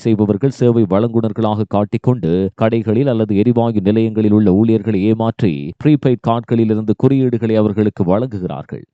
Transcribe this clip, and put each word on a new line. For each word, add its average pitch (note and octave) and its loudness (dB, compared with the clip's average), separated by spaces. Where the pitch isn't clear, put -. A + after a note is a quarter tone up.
செய்பவர்கள் G#2+ 0
சேவை A#2+ 2
வழங்குனர்களாக A2 -2
காட்டிக்கொண்டு G#2 -2
கடைகளில் A2+ 0
அல்லது A2 -2
எரிவாயு A#2 0
நிலையங்களில் A2 2
உள்ள G#2 4
ஊழியர்களை A2 0
ஏமாற்றி A2+ -2
ப்ரீபெய்ட் C#3 0
கார்டுகளில் A#2 0
இருந்து G#2+ -2
குறியீடுகளை B2 0
அவர்களுக்கு G#2 0
வழங்குகிறார்கள். F#2 -4